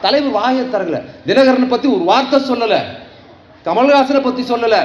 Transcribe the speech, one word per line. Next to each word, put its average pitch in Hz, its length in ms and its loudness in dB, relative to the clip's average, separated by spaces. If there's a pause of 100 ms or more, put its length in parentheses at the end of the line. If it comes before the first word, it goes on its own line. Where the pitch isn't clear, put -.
தலைவர் 262 360 0
வாயை 254 280 -2
திறக்கல, 180 340 -4 (280)
தினகரனை 254 420 2
பத்தி 285 200 0
ஒரு 190 140 0
வார்த்தை 254 360 2
சொல்லல, 233 380 0 (880)
கமல்ஹாசனை 269 560 2
பத்தி 254 220 -4
சொல்லல, 226 420 0